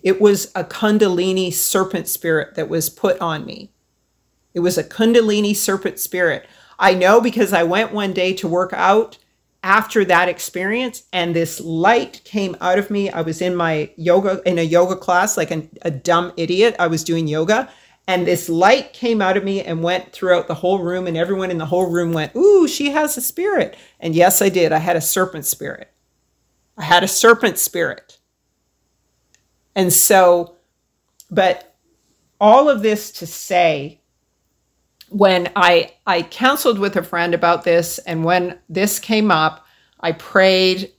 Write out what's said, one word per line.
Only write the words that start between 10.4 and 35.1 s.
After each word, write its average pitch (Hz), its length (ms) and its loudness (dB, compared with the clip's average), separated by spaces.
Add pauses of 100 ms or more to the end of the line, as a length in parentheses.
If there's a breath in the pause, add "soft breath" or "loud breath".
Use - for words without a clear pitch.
and 170 240 -4
this 165 240 -4
light 170 640 0
came 196 380 -6
out 180 160 0
of 202 140 -4
me. 202 180 -4
I 165 120 -8
was 160 200 -6
in 180 140 -2
my 160 420 -2
yoga, 185 480 0
in 180 140 0
a 165 40 0
yoga 175 320 2
class, 185 400 0
like 160 160 -4
an, 160 180 -8 (120)
a 175 80 -6
dumb 170 480 -2
idiot. 180 400 0
I 175 100 0
was 160 160 -2
doing 165 240 -2
yoga, 170 400 -2 (380 soft breath)
and 180 200 -2
this 175 220 -2
light 190 460 2
came 233 280 -2
out 190 140 0
of 196 80 -2
me 196 200 -6
and 165 200 -6
went 180 300 -4
throughout 175 340 0
the 165 60 -6
whole 185 260 -2
room, 180 280 -4
and 165 100 -4
everyone 190 320 -2
in 175 80 -4
the 160 80 -6
whole 180 240 0
room 170 240 0
went, 156 220 -4
"Ooh, 370 320 6
she 285 240 -4
has 302 260 -2
a 247 40 -10
spirit." 359 540 -4 (240 loud breath)
And 165 160 -4
yes, 180 260 4
I 196 80 2
did. 170 220 0
I 156 60 0
had 170 180 -2
a 160 60 -2
serpent 185 440 -4
spirit. - 460 -10 (840)
I 190 60 -12
had 175 200 4
a 190 40 -2
serpent 226 500 2
spirit. - 640 -8 (1600)
And 185 160 0
so, 180 640 4 (760)
but - 460 -2 (640)
all 254 300 6
of 220 140 0
this 214 300 -2
to 165 140 -14
say, 160 760 -2 (1080)
when 190 460 2